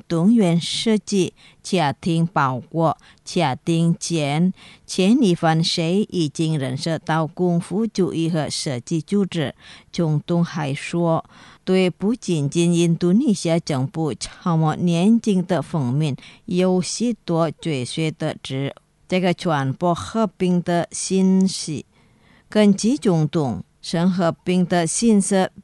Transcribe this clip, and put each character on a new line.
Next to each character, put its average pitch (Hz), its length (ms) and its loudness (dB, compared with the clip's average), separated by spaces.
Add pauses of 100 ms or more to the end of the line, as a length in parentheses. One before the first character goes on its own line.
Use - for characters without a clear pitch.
动 170 240 2
员 175 280 4
设 - 380 -2
计， 196 360 -2 (300)
确 156 360 0
定 165 280 0
包 131 320 -2
括 160 360 -2 (300)
确 147 400 -2
定 165 340 2
前， 160 540 0 (320)
前 226 380 2
一 180 100 4
番 165 300 2
谁 180 460 0
已 165 200 0
经 156 300 -2
认 127 180 -4
识 160 220 -4
到 160 260 -2
功 175 340 0
夫 208 280 -2
主 185 260 -2
义 160 160 -2
和 156 180 -2
设 127 320 -6
计 160 220 -4
组 202 240 0
织。 160 300 -4 (360)
总 156 280 0
统 170 240 0
还 147 300 -4
说， 170 500 -2 (400)
对 185 280 2
不 202 240 -2
仅 147 340 -2
仅 170 240 2
印 170 220 2
度 175 180 2
尼 247 180 4
西 170 180 -2
亚 165 100 2
政 135 280 -2
府 156 280 -4
超 - 420 -4
过 156 180 2
年 180 460 2
轻 185 240 0
的 165 160 0
方 135 320 -2
面 147 240 -2 (280)
有 185 360 0
许 233 320 -4 (100)
多 165 280 0
追 139 340 -6
随 160 240 -4
的 151 320 -6
值， 135 340 -6 (320)
这 185 140 0
个 185 100 2
传 143 400 -2
播 175 220 0
和 220 320 -2
平 180 340 0
的 170 320 0
信 190 560 2
息。 - 380 -8 (640)
根 208 260 4
据 233 220 0
总 165 300 2
统， 135 360 -4 (180)
生 180 300 0
和 175 200 0
平 180 340 0
的 175 200 0
信 214 360 4
息 190 260 2 (160)